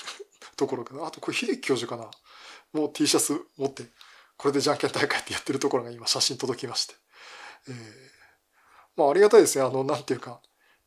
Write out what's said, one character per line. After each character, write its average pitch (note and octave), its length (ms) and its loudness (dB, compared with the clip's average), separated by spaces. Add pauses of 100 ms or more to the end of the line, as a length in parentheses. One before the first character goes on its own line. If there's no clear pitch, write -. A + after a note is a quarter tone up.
(120)
<laughs> - 440 -20
と C#3+ 100 0
こ C3+ 100 -4
ろ A#2+ 80 -8
か C3 100 -16
な。 D3+ 120 -8
あ D#3+ 40 -6
と、 - 100 -18
こ - 120 -6
れ、 - 40 -2
秀 - 100 -2 (100)
樹 - 40 -14
教 C#3 140 0
授 A#2 140 -4
か A#2 140 -8
な。 A2 80 -16 (640)
も D3+ 160 0
う D3 40 -6
T D3+ 140 0
シ D3+ 100 4
ャ - 40 4
ツ E3 260 -2 (100)
持 C3+ 100 -4
っ C3+ 60 -2
て、 - 180 -16 (460)
こ - 120 0
れ C#3 60 0
で C#3 60 4
じ C#3+ 100 0
ゃ C#3 40 4
ん - 40 -4
け - 80 -2
ん B2+ 40 0
大 C#3 180 -2
会 - 120 -2
っ - 40 -14
て - 80 -10
や G2 60 -4
っ - 40 -8
て - 100 -6
る C3+ 60 -2
と C#3 100 0
こ C#3 100 0
ろ A#2 60 -4
が A#2+ 60 -12
今 A#2 160 -10
写 - 140 0
真 C3+ 180 0
届 B2 220 -4
き B2+ 60 -10
ま A#2 100 -8
し - 100 -2
て。 - 80 -20 (760)
え B2+ 40 -12
ー、 A2+ 460 -18 (800)
ま D#3+ 60 4
あ、 C#3 60 6
あ D3 40 2
り F#3 60 6
が G#3 100 10
た A3+ 80 10
い F#3 40 12
で D3 40 8
す - 100 0
ね。 C3+ 80 2
あ B2+ 60 0
の、 C3 140 -2
な C#3 120 0
ん C3 60 -6
て - 100 -4
い B2 40 0
う A#2+ 40 -12
か、 B2 220 -16 (440)